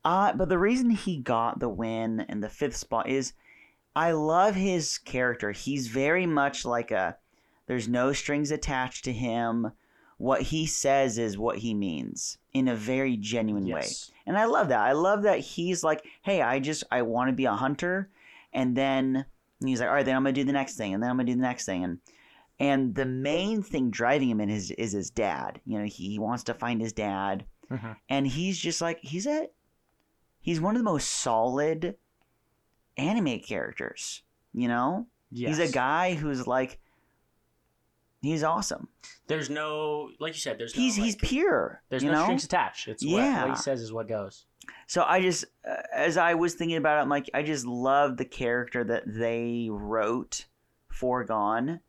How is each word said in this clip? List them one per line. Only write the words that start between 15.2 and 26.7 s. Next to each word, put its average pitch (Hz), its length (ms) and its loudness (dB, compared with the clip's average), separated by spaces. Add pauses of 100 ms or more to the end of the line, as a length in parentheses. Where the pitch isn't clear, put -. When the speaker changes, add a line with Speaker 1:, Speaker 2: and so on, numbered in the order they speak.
Speaker 1:
that 196 180 4
he's 175 440 -4
like, 156 220 2 (160)
"Hey, 196 180 2
I 127 180 2
just, 147 320 -2
I 123 120 2
wanna 120 320 2
be 131 120 0
a 110 60 4
hunter." 175 560 -2 (440)
And 127 240 2
then 135 500 2 (380)
he's 127 160 2
like, 123 100 2
"All 131 40 4
right, 139 120 4
then 131 100 2
I'm 131 60 2
gonna 135 100 4
do 135 120 2
the 139 80 2
next 135 240 -2
thing. 101 180 -4
And 107 80 -2
then 123 80 0
I'm 123 60 0
gonna 123 100 0
do 123 80 0
the 127 80 2
next 123 240 -2
thing." 90 180 -2
And, 87 140 -4 (600)
and 135 360 2
the 135 100 0
main 156 580 -2
thing 131 280 0
driving 127 400 2
him 107 100 2
in 104 80 0
his, 101 220 -2
is 104 220 -4
his 98 180 -4
dad. 78 560 -2
You 107 140 -4
know, 104 40 -4
he, 98 280 -8
he 107 60 -4
wants 113 260 -4
to 113 100 -4
find 120 260 -2